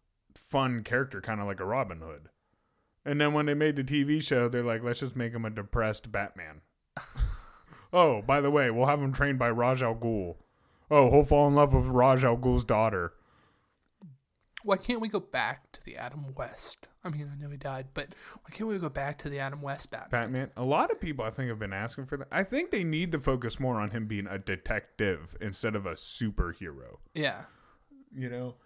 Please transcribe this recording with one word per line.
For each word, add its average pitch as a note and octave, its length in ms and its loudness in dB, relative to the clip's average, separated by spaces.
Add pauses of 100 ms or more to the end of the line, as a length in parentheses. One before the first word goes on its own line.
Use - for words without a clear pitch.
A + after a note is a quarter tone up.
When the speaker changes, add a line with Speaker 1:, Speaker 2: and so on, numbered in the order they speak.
(340)
Speaker 1:
fun B2+ 500 -2
character, B2+ 380 -2
kinda G#2 240 -4
like G2 140 -6
a F#2 60 -6
Robin G2+ 360 -4
Hood. D#2+ 280 -16 (760)
And D3 160 0
then D3 120 2
when D3+ 120 2
they D3 80 0
made D3+ 220 2
the C#3 80 -2
T C#3+ 200 0
V D3+ 160 2
show, B2 300 2
they're B2 140 -2
like, A#2 200 -2
"Let's A#2+ 160 -4
just C3 160 -8
make A#2 180 -4
him A2+ 120 -4
a A2 40 -4
depressed G#2+ 640 -2
Batman." F2+ 500 -8 (360)
<laughs> - 40 -10 (920)
Oh, D3+ 280 6
by C3+ 200 4
the C#3+ 100 4
way, C#3+ 200 4
we'll B2 160 4
have D3 140 4
him C3+ 120 0
trained C#3 260 2
by A#2+ 100 2
Ra's B2 320 2
al A#2 140 0
Ghul. A2 400 -2 (560)
Oh, C#3+ 180 8
he'll C#3+ 140 10
fall C#3+ 240 6
in C#3+ 80 4
love C#3+ 180 8
with B2+ 120 6
Ra's B2+ 400 6
al A#2+ 100 4
Ghul's B2 300 2
daughter. G#2+ 480 2 (1500)
Speaker 2:
Why G3+ 120 2
can't A#3 240 -2
we A3+ 80 -4
go G#3 140 -4
back B2+ 500 -4
to - 140 -20
the - 100 -14
Adam C3+ 380 -10
West? - 560 -12 (160)
I F3+ 40 -6
mean, D3 240 -8
I C#3+ 80 -12
know D3 80 -12
he C#3+ 60 -12
died, C3+ 380 -10
but - 160 -8 (320)
why - 100 -20
can't A3 160 -8
we G#3 120 -4
go D#3+ 100 -4
back C#3+ 300 -6
to D3+ 100 -10
the C#3+ 100 -8
Adam C#3 220 -8
West C#3 300 -8
Batman? - 180 -12
Speaker 1:
Batman. B2+ 480 -2
A B2+ 80 -4
lot F3+ 260 2
of - 80 -4
people, C#3 240 -4
I A2 60 -2
think, B2+ 180 -4
have A2 120 -6
been G2+ 120 -6
asking A#2 360 -8
for C#3+ 100 -6
that. C#3 160 -12
I F3+ 100 0
think C#4+ 280 -4
they G3 120 0
need E3 300 -2
to D3+ 60 -2
focus B2+ 420 -2
more B2 180 0
on G#2 120 -2
him A2 160 -6
being G2+ 200 -6
a F#2+ 120 -6
detective F#2 1000 -4
instead G#2+ 340 -4
of G2 120 -4
a E2+ 80 -6
superhero. E2+ 1040 -6 (160)
Speaker 2:
Yeah. C#3+ 300 -4 (680)
Speaker 1:
You C3 160 -8
know? B2 260 -10 (100)